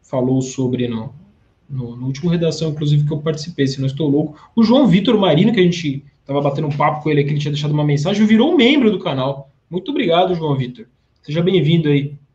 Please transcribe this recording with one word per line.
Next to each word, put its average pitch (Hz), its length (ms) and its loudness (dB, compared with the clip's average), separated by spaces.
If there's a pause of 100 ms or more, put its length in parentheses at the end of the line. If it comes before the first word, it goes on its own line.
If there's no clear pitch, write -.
falou 131 400 0
sobre 123 460 -4
no, 110 260 -8 (560)
no, 123 260 -10
no 123 100 -12
último 139 240 -4
Redação, 165 400 -2
inclusive, 147 360 0
que - 60 -2
eu 147 80 -4
participei, 151 480 -4
se 131 120 -6
não 135 80 -4
estou 143 220 -4
louco. - 460 -2
O 233 80 4
João 240 240 4
Vitor 202 300 4
Marino, 185 340 4
que - 80 0
a 180 40 4
gente 151 420 -2 (200)
tava 143 160 -2
batendo 156 260 -2
um 135 80 -4
papo 151 280 0
com 160 60 0
ele 143 120 2
aqui, 143 80 0
ele 151 100 -2
tinha 147 140 -4
deixado 147 180 -4
uma 147 140 0
mensagem, 175 400 2
virou 226 260 4
um 349 60 2
membro 247 340 4
do 185 80 -4
canal. 135 500 -4 (200)
Muito 180 220 -8
obrigado, 185 440 0
João 151 220 -2
Vitor. 120 280 -8 (360)
Seja 156 200 -4
bem-vindo 170 460 2
aí 143 280 0 (200)